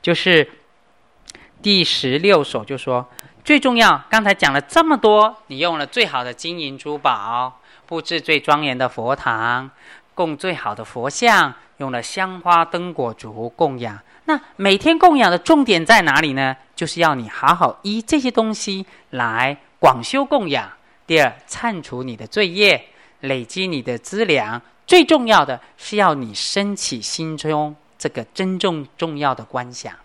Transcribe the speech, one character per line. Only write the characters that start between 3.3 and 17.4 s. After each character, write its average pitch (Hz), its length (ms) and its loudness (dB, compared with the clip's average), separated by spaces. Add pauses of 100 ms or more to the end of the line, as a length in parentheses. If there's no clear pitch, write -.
最 294 160 4
重 247 180 0
要， 190 320 4
刚 220 140 2
才 202 100 2
讲 151 180 2
了 139 80 0
这 330 240 2
么 311 140 2
多， 214 380 4 (100)
你 135 140 -14
用 165 180 0
了 143 80 -4
最 220 220 -2
好 135 160 -4
的 123 100 -8
金 170 260 -10
银 139 160 -10
珠 147 220 -8
宝， 123 600 -4 (260)
布 165 160 -8
置 165 180 -6
最 147 200 0
庄 151 240 0
严 135 120 -4
的 127 140 -2
佛 120 260 -4
堂， 120 540 -4 (460)
供 165 200 -4
最 180 200 -6
好 104 180 -8
的 113 100 -12
佛 120 240 -8
像， 180 460 2 (240)
用 135 140 -8
了 123 100 -4
香 185 400 -8
花 170 240 4
灯 175 260 -6
果 120 220 -6
烛 113 360 -12
供 139 280 -2
养。 110 220 -10 (260)
那 302 140 -2 (160)
每 196 220 2
天 320 200 2
供 320 200 6
养 214 140 4
的 175 60 2
重 285 260 4
点 175 220 2
在 175 180 6
哪 147 180 2
里 147 120 -2
呢？ 131 220 -2 (200)
就 160 120 -6
是 165 120 -8
要 160 140 4
你 117 160 -6
好 143 240 2